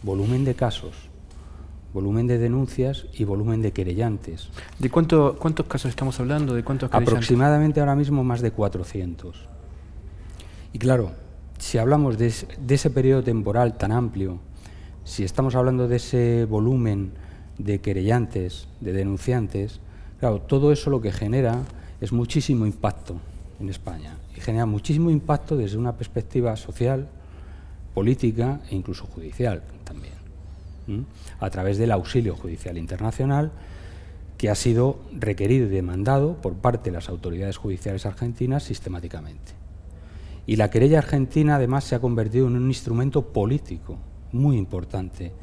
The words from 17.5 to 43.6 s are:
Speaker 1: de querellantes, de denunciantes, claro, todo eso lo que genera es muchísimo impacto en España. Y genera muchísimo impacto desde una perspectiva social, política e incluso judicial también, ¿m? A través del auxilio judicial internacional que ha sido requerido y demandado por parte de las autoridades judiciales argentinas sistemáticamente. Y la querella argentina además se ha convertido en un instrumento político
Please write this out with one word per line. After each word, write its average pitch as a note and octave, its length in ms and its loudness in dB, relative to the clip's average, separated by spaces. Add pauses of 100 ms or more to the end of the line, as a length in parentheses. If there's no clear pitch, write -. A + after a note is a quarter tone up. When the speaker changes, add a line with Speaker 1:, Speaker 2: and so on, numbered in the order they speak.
Speaker 1:
de G2+ 220 0
querellantes, G2 880 0 (140)
de F#2+ 100 -4
denunciantes, G2 880 -2 (400)
claro, A2 220 0
todo C#3+ 320 4
eso - 160 -2
lo C3+ 100 2
que G#2 140 -2
genera A#2+ 480 0 (400)
es G2+ 100 -4
muchísimo A#2 540 2
impacto - 500 -2 (460)
en G2 80 -6
España. D#2 480 -10 (180)
Y - 60 -12
genera A#2 240 0
muchísimo D3 440 2
impacto D3+ 460 2
desde G#2+ 220 0
una A#2+ 180 -2
perspectiva A#2 640 -2
social, C3+ 500 -2 (840)
política A#2+ 640 2 (100)
e G#2 60 -4
incluso F#2 300 -6
judicial F#2 580 -4 (220)
también, - 300 -14 (760)
¿m? A2+ 160 -4 (340)
A G2 100 -2
través F#2+ 280 0
del A#2 140 4
auxilio G2+ 440 2
judicial E2+ 420 -8
internacional C3 760 0 (840)
que G#2+ 120 0
ha G2+ 60 4
sido A#2+ 440 4 (140)
requerido G#2+ 540 2
y - 20 0
demandado G#2 720 2
por F2+ 140 -2
parte A#2 340 2
de F2 60 -2
las E2+ 140 -6
autoridades F#2 480 -4
judiciales G2 480 -4
argentinas A#2+ 580 -2
sistemáticamente. E2 880 -10 (920)
Y G#2+ 80 2
la G#2+ 140 6
querella C#3+ 300 8
argentina D3 560 4
además C3 300 2
se B2+ 100 -2
ha A#2+ 40 2
convertido A#2+ 480 2
en B2 80 2
un B2 120 2
instrumento B2+ 540 0 (120)
político G#2 640 -2 (340)